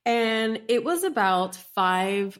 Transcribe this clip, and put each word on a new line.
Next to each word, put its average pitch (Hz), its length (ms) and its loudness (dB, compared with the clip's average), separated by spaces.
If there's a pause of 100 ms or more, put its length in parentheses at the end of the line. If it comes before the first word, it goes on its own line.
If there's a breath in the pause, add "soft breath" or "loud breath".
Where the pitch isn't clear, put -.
And 226 640 0
it 240 160 2
was 339 200 -2
about 190 520 0
five 190 840 -2